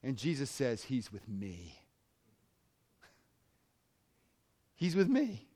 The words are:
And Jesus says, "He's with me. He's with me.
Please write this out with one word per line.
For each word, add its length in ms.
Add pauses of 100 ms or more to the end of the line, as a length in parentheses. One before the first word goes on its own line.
And 140
Jesus 340
says, 320
"He's 300
with 160
me. 460 (3000)
He's 160
with 140
me. 480